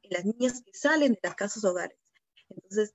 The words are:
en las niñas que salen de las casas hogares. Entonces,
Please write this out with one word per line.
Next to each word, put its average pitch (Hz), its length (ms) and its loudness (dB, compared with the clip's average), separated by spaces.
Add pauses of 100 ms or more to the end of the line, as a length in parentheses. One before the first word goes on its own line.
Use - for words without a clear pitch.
en - 60 -16
las 175 140 -4
niñas 240 380 0
que - 120 -20
salen 294 400 4
de - 80 -8
las 175 120 -4
casas 208 300 -6
hogares. 180 340 -2 (500)
Entonces, 208 460 -4